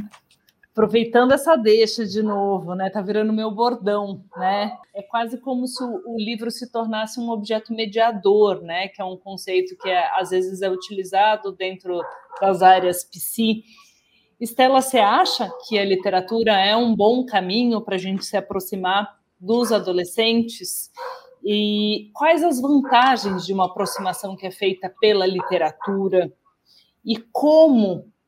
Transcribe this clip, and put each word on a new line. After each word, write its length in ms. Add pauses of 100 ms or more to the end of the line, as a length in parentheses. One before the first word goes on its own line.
(720)
Aproveitando 600
essa 240
deixa 500
de 160
novo, 520
né? 160
Tá 100
virando 320
meu 180
bordão, 720 (120)
né? 400 (180)
É 80
quase 360
como 280
se 160
o, 240
o 120
livro 320
se 200
tornasse 480
um 120
objeto 420
mediador, 920
né? 260
Que 140
é 20
um 120
conceito 600
que 120
é, 200 (100)
às 120
vezes 320
é 80
utilizado 840
dentro 480 (400)
das 220
áreas 400
psi. 640 (760)
Estela, 400
você 180
acha 520 (160)
que 120
a 60
literatura 680
é 240
um 180
bom 300
caminho 560
pra 180
gente 260
se 120
aproximar 840 (220)
dos 320
adolescentes? 1200 (500)
E 720
quais 300
as 160
vantagens 840
de 80
uma 140
aproximação 680
que 100
é 40
feita 500
pela 260
literatura? 1080 (720)
E 120 (160)
como 800 (160)